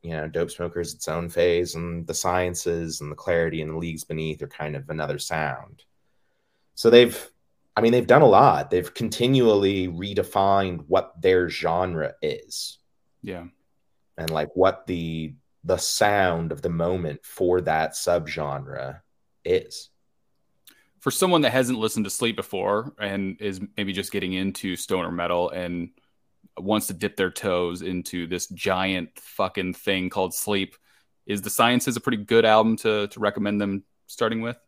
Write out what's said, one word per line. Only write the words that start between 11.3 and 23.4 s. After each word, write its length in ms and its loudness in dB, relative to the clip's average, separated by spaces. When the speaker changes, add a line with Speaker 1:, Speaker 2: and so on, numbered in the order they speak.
Speaker 1:
genre 720 -2
is. 560 -8
Speaker 2:
Yeah. 220 -12
Speaker 1:
And, 120 -6
like, 260 -4
what 300 2
the, 480 -6
the 140 0
sound 760 2
of 100 -8
the 80 -2
moment 560 -4
for 360 0
that 320 0
subgenre 1040 -4
is. 460 -2
Speaker 2:
For 120 -2
someone 300 4
that 100 4
hasn't 260 2
listened 280 0
to 60 -8
Sleep 240 -2
before 640 -4
and 400 -4
is 200 -6